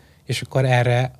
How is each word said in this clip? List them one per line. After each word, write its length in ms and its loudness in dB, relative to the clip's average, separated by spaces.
És 160 -6
akkor 240 -2
erre 540 0